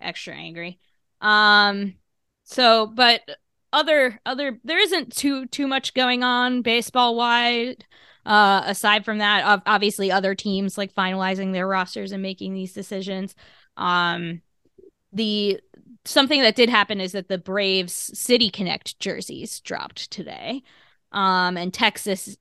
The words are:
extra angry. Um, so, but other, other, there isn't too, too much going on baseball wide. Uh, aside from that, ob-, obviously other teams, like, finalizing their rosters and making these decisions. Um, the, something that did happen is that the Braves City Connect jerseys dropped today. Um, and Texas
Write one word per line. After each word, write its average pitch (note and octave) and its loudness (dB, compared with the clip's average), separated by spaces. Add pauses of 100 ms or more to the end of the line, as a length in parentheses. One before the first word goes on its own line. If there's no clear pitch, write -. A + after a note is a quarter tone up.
extra E3+ -12
angry. E3 -14 (400)
Um, G#3 4 (480)
so, A3+ 4
but A#3 4 (520)
other, C#4+ 2
other, C4 -6
there D#4+ 0
isn't F4 0
too, C4+ -4
too C#4 -6
much C4+ -4
going B3 0
on B3 0
baseball A#3+ 2
wide. A#3+ 0 (420)
Uh, G3+ 6
aside G#3 0
from G#3+ -4
that, G#3 2
ob-, G3+ 4
obviously G3+ 2
other G3 2
teams, G3 -4
like, G3 -6
finalizing F#3+ -2
their F#3 -2
rosters F#3+ -4
and G3 -8
making F#3+ -8
these F#3+ -8
decisions. F#3+ -8 (400)
Um, F3 -2 (720)
the, G#3 -2 (460)
something C#4 2
that A3 4
did A#3+ 6
happen G#3 2
is F#3 -6
that G3 -8
the F#3+ -2
Braves F#3+ -2
City - 0
Connect - -6
jerseys - -10
dropped - -12
today. - -10 (500)
Um, F#3 2
and F3 -6
Texas G3+ -2